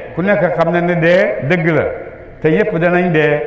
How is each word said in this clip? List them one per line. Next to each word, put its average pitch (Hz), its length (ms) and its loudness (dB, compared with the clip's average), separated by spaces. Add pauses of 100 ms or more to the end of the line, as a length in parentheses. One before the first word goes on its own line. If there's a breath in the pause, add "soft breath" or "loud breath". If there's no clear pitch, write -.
(160)
Ku - 60 -4
nekk 190 340 0
xam 165 160 0
na 175 100 0
ne 175 140 0
dee 170 400 2 (140)
dëgg 165 180 0
la, 156 160 2 (580)
te 156 80 2
ñépp 202 280 0
danañ 175 340 2
dee." 147 360 2